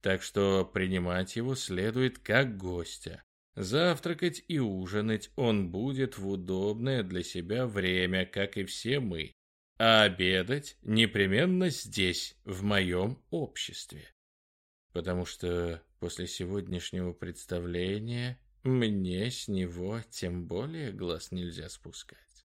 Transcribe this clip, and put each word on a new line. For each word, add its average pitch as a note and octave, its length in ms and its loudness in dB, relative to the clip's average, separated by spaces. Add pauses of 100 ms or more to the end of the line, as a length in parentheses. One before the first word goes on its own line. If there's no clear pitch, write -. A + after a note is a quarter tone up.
Так F#2+ 200 2
что G2 440 4
принимать F#2 680 0
его B2 200 -2
следует A2+ 640 0
как A#2 380 2
гостя. F2 640 -6 (320)
Завтракать D#3+ 920 0
и D#3 120 0
ужинать G#2 760 0
он G#2 360 2
будет C3 460 -2
в G2 100 -6
удобное G2+ 760 0
для F2+ 200 -2
себя G2+ 420 -2
время, F#2 600 2
как G2 300 -2
и G2 80 -2
все B2 360 -2
мы. F2+ 340 -4 (460)
А A2+ 240 10
обедать F#2 800 2
непременно A2+ 880 4
здесь, - 760 -2
в F#2+ 180 -4
моем G2 680 2
обществе. - 800 -8 (840)
Потому F2+ 320 -2
что F2 580 -2 (160)
после F2 280 -6
сегодняшнего F#2 840 -4
представления F#2+ 1300 -4 (280)
мне G#2+ 640 2
с - 160 -10
него F#2 640 -2
тем F2 360 -6
более C3+ 460 -4
глаз F2 400 -4
нельзя F2 380 -6
спускать. - 760 -20 (140)